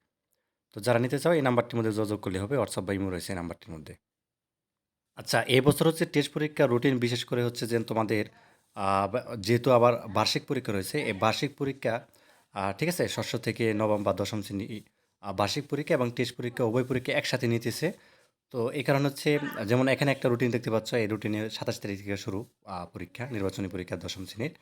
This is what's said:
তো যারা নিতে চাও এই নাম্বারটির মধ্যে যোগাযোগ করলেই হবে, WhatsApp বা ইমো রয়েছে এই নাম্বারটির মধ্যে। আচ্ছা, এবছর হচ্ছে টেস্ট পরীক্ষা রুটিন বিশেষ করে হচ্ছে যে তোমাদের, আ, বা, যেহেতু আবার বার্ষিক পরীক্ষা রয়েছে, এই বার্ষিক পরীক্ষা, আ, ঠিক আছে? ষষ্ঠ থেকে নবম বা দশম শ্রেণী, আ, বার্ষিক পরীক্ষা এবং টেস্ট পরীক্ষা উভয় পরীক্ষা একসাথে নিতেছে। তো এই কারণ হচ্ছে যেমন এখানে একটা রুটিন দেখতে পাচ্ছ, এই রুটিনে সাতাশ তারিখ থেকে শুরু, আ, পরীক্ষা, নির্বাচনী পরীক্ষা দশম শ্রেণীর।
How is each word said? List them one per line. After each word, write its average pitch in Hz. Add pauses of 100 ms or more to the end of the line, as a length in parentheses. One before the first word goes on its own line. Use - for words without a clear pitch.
(720)
তো -
যারা 117
নিতে 127
চাও 160
এই 156
নাম্বারটির 120
মধ্যে 110
যোগাযোগ 104
করলেই 92
হবে, 107
WhatsApp 107
বা 92
ইমো 98
রয়েছে 90
এই 95
নাম্বারটির 85
মধ্যে। 80 (1200)
আচ্ছা, 113
এবছর 131
হচ্ছে 165
টেস্ট 143
পরীক্ষা 151
রুটিন 123
বিশেষ 120
করে 123
হচ্ছে 120
যে 117
তোমাদের, 110 (500)
আ, 98
বা, 120
যেহেতু 117
আবার 120
বার্ষিক 107
পরীক্ষা 127
রয়েছে, 101
এই 113
বার্ষিক 110
পরীক্ষা, 135 (460)
আ, 98
ঠিক 156
আছে? 143
ষষ্ঠ -
থেকে 113
নবম 107
বা 101
দশম 101
শ্রেণী, 101 (400)
আ, 101
বার্ষিক 101
পরীক্ষা 151
এবং 123
টেস্ট 120
পরীক্ষা 120
উভয় 120
পরীক্ষা 127
একসাথে 131
নিতেছে। 117 (580)
তো 123
এই 143
কারণ 139
হচ্ছে 143 (280)
যেমন 123
এখানে 135
একটা 135
রুটিন 120
দেখতে 117
পাচ্ছ, 110
এই 113
রুটিনে 107
সাতাশ -
তারিখ 101
থেকে 101
শুরু, 101 (200)
আ, 90
পরীক্ষা, 101
নির্বাচনী 98
পরীক্ষা 90
দশম 87
শ্রেণীর। 123